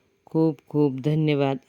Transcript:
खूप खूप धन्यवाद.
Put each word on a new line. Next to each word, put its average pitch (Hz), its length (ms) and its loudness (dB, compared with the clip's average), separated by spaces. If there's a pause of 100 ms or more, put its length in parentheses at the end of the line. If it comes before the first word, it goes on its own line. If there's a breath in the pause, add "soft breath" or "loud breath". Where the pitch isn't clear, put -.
(260)
खूप 160 340 0 (100)
खूप 143 320 0
धन्यवाद. 147 560 0 (120)